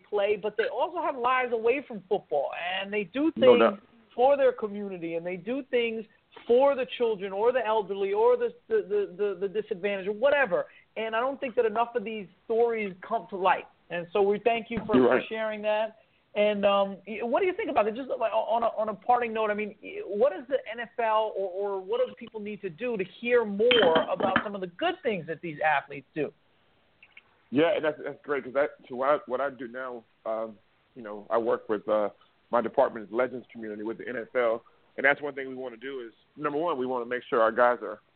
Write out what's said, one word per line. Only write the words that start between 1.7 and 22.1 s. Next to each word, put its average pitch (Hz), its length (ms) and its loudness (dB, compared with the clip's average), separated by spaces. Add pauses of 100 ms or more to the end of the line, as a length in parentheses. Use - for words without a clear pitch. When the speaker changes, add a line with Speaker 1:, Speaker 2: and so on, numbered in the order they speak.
Speaker 1:
from 214 200 -12
football, 147 440 -2 (300)
and 196 100 -10
they 214 140 -2
do 285 260 0
things 233 140 2
Speaker 2:
No 247 120 12
doubt. 214 220 4 (360)
Speaker 1:
for 269 220 6
their 262 160 4
community, 196 640 -8
and 165 100 -6
they 180 120 -6
do 233 320 -6
things 226 360 -2 (420)
for 269 280 6
the 254 100 -2 (120)
children 202 340 -2
or 214 220 2
the 247 120 0
elderly 202 460 0
or 226 240 4
the, 233 180 -2 (140)
the, 214 220 0
the, 196 500 -2
the, 196 80 -2
the 202 140 -4
disadvantaged 196 480 -4
or 214 40 -2
whatever. 226 520 2 (320)
And 220 180 -4
I 226 40 0
don't 269 200 -2
think 254 160 -6
that 240 100 4
enough 226 300 0
of 233 80 -4
these 220 220 -8 (200)
stories 226 480 0 (140)
come 220 220 -4
to 208 60 -10
light. 180 300 2 (260)
And 170 200 -6
so 208 100 2
we 202 180 4
thank 233 300 2
you 233 160 -6
for, 220 100 2
Speaker 2:
You're 254 120 8
Speaker 1:
for - 80 6
Speaker 2:
right. - 140 2
Speaker 1:
sharing 220 320 -6
that. 214 360 0 (380)
And, 208 300 4
um, 202 320 4 (100)
y-, 208 140 -8
what 240 200 0
do 403 40 2
you 370 80 2
think 370 160 -4
about 247 180 2
it? 214 80 -2
Just, 254 140 -8 (100)
like, 220 140 -2
on 226 300 0
a, 226 120 2
on 214 140 -2
a 214 60 -4
parting 240 360 2
note, 220 200 0
I - 20 0
mean, 208 300 -6
y-, 185 240 -10
what 214 260 2
does 330 160 -10
the 269 80 0 (140)
N 233 80 -10
F 233 100 -8 (100)
L 220 380 0
or, 190 120 -2
or 196 300 -4
what 202 240 -2
do - 140 -2